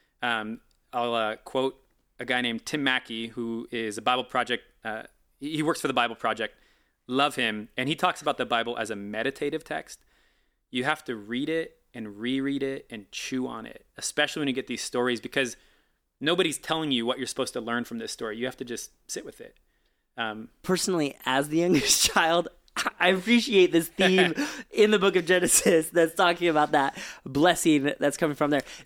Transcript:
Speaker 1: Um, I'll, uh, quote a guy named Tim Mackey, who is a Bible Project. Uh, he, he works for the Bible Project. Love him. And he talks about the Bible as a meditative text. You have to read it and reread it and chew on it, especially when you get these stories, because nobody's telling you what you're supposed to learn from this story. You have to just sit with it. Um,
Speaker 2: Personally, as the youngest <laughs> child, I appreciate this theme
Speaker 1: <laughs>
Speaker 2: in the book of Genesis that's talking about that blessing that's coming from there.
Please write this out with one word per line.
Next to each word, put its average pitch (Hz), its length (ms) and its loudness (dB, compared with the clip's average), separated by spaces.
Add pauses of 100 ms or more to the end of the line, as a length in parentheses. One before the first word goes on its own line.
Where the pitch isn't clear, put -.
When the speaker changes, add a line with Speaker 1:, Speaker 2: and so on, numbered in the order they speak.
(220)
Speaker 1:
Um, 113 400 -4 (320)
I'll, 120 200 -2
uh, 110 240 -2
quote - 420 -4 (400)
a 131 60 -10
guy 123 160 0
named 117 240 -4
Tim 147 180 -4
Mackey, 117 440 -2
who 117 440 -8
is 113 260 -6
a 110 40 -10
Bible 127 220 2
Project. 120 400 -4 (200)
Uh, 110 200 -8 (360)
he, 151 180 -8
he 156 60 -2
works 156 180 -2
for 147 60 -2
the 135 60 -2
Bible 120 220 0
Project. 110 400 -4 (520)
Love 135 280 0
him. 110 420 -4
And 127 100 -4
he 160 80 -2
talks 175 260 -2
about 147 160 -2
the 123 80 -2
Bible 117 320 -2
as 107 120 -6
a 107 60 -8
meditative 123 680 -6
text. - 360 -12 (720)
You 123 120 -2
have 151 220 -2
to 123 100 -6
read 120 340 -6
it 160 280 -6 (160)
and 107 260 -12
reread 135 440 -2
it 135 260 -6
and 104 220 -14
chew 127 360 -6
on 113 180 -12
it, - 200 -18 (120)
especially - 440 -2
when 143 60 -2
you 131 60 0
get 131 140 -6
these 120 140 -6
stories, 123 400 -2
because 127 340 -2 (640)
nobody's 165 380 0
telling 160 340 -4
you 117 140 0
what 123 120 0
you're 127 100 -8
supposed - 260 -6
to 123 80 -6
learn 117 240 -4
from 117 140 -10
this 110 120 -10
story. 110 260 -8
You 120 80 -6
have 131 120 -8
to 135 80 -10
just 117 260 -12 (160)
sit - 180 -10
with - 140 -18
it. 113 160 -20 (640)
Um, 110 320 -6 (140)
Speaker 2:
Personally, 175 520 0 (100)
as 139 240 0
the 156 100 0
youngest 170 460 4
<laughs> - 80 0
child, 170 360 2 (500)
I 180 100 4
appreciate 190 600 6
this 165 160 4
theme 185 460 4 (200)
Speaker 1:
<laughs> - 180 -16
Speaker 2:
in 214 200 6
the 208 80 6
book 190 160 4
of 175 100 2
Genesis 175 640 4
that's 165 240 4
talking 175 360 2
about 151 240 4
that 139 240 2 (280)
blessing 147 720 4
that's 143 180 0
coming 151 180 0
from 147 160 0
there. 143 100 2 (240)